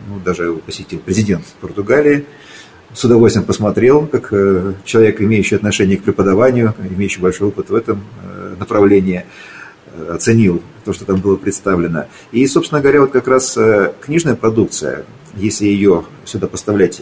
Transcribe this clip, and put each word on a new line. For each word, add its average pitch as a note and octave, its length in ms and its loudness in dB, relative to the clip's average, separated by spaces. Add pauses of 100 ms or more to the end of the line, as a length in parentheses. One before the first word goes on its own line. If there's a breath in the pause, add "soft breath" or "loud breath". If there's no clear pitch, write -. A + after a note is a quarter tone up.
Ну, G2+ 140 -10
даже F2 220 -4
его E2 120 -4
посетил E2+ 420 -12
президент F#2 440 -2 (160)
Португалии, C#3+ 680 0 (680 loud breath)
с - 100 -8
удовольствием A2+ 420 4
посмотрел, A#2 600 2
как, C3+ 260 -4
э, G2 420 0 (120)
человек, A2 340 2
имеющий G#2+ 360 0
отношение G2+ 420 0
к F#2 60 -8
преподаванию, G#2+ 720 2 (200)
имеющий G2 260 -4
большой F#2 260 0
опыт G2 240 -6
в G2+ 40 -2
этом, G#2+ 280 -4 (200)
э, F#2+ 360 -14
направлении, F#2+ 640 2 (720 loud breath)
э, E2 180 -10
оценил G2 480 2 (240)
то, G2+ 80 -4
что F#2+ 100 -10
там F#2+ 160 -2
было F#2+ 160 2
представлено. E2+ 720 -2 (260 loud breath)
И, C3 140 2
собственно D3+ 360 0
говоря, C#3 200 4
вот C3+ 100 4
как B2+ 160 0
раз, C3 300 0
э, G#2+ 420 2
книжная D3+ 360 -2
продукция, F#2 720 -2 (300)
если G2+ 300 -4
ее G2 400 2 (200)
сюда G2 220 -6
поставлять, G2+ 540 -2